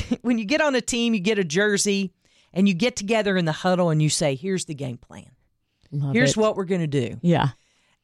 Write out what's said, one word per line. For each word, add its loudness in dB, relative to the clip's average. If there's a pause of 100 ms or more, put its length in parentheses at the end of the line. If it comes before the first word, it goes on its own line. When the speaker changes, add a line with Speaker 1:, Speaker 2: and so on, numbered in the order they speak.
Speaker 1:
<laughs> -4
when 0
you -4
get 0
on 2
a 2
team, 0
you 0
get 0
a 0
jersey, 0 (400)
and 4
you 4
get 0
together 0
in 0
the 0
huddle 0
and 2
you 4
say, 0
"Here's -6
the -12
game -10
plan. -20 (640)
Speaker 2:
Love -2
Speaker 1:
Here's 4
Speaker 2:
it. -2
Speaker 1:
what 2
we're -4
gonna -2
do." -2
Speaker 2:
Yeah. 2 (540)